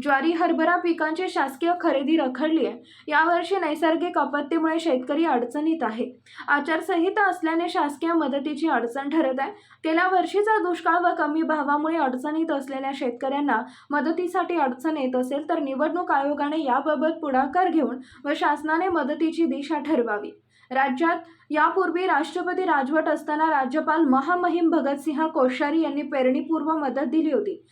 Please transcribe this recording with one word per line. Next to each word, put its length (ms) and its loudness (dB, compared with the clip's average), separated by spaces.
ज्वारी, 300 2
हरभरा 440 2
पिकांची 520 -2
शासकीय 520 0
खरेदी 360 2
रखडली 500 0
आहे. 420 -10
यावर्षी 480 2
नैसर्गिक 640 0
आपत्तीमुळे 600 0
शेतकरी 440 0
अडचणीत 580 0
आहे. 280 -4
आचारसंहिता 840 0
असल्याने 380 -2
शासकीय 440 -2
मदतीची 560 0
अडचण 400 -2
ठरत 300 2
आहे. 120 -4
गेल्या 240 2
वर्षीचा 540 2
दुष्काळ 360 0
व 200 2
कमी 240 0
भावामुळे 540 0
अडचणीत 540 -2
असलेल्या 440 -4
शेतकऱ्यांना 680 -2
मदतीसाठी 640 0
अडचण 400 0
येत 200 -2
असेल 320 -2
तर 100 0
निवडणूक 540 -2
आयोगाने 520 0
याबाबत 560 0
पुढाकार 480 0
घेऊन 300 0
व 120 0
शासनाने 520 0
मदतीची 560 0
दिशा 340 -2
ठरवावी. 520 0
राज्यात 460 2
यापूर्वी 560 2
राष्ट्रपती 560 0
राजवट 460 0
असताना 380 0
राज्यपाल 580 2
महामहिम 640 2
भगतसिंह 560 0
कोश्यारी 540 0
यांनी 220 -2
पेरणीपूर्व 760 0
मदत 240 -2
दिली 320 0
होती. 400 -2